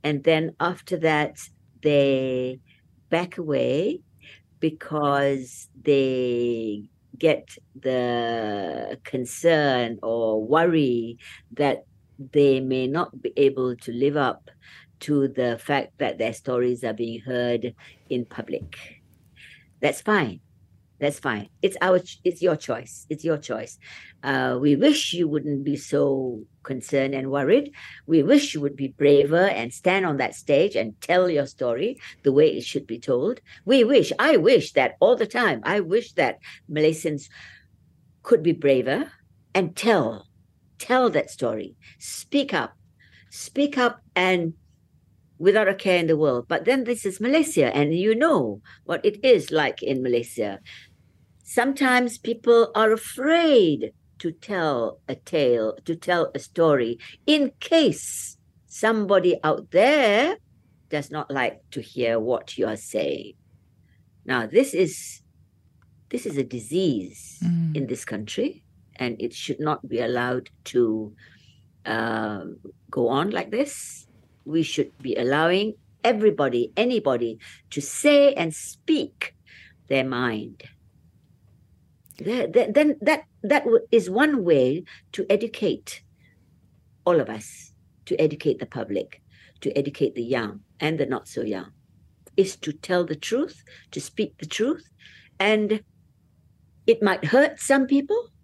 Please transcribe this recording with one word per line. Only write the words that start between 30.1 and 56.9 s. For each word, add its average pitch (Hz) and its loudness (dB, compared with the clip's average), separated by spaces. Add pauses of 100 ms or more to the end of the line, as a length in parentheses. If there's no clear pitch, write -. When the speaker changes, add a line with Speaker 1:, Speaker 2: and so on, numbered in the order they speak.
Speaker 1:
that 131 -4
stage 151 2
and 107 -4
tell 180 2
your 143 0
story 131 -4 (260)
the 135 4
way 147 8
it - -4
should - -8
be 113 -10
told. 139 -2 (240)
We 233 6
wish, 240 4
I 285 4
wish 185 4
that 127 2
all 240 6
the 226 -2
time. 202 -2
I 202 0
wish 196 -2
that 139 0 (300)
Malaysians 151 -2 (920)
could 175 2
be 165 2
braver 143 0 (460)
and 175 -2
tell, 139 0 (520)
tell 247 2
that 147 -2
story. 113 -6 (220)
Speak - -4
up. 135 -2 (560)
Speak - -4
up 247 0 (160)
and 180 0 (840)
without 196 4
a 202 0
care 190 2
in 165 0
the 160 4
world. 127 0
But - -2
then 262 2
this 226 -4
is 190 -6
Malaysia, 247 2
and 147 2
you 202 2
know 190 0 (240)
what - -4
it 208 0
is 214 6
like 151 -2
in 127 -2
Malaysia. 117 -2 (840)
Sometimes 247 0
people 233 2
are 214 4
afraid 240 2 (260)
to 165 -6
tell 156 -4
a - -8
tale, 120 0
to 165 -4
tell 170 -2
a - -6
story, 131 2 (260)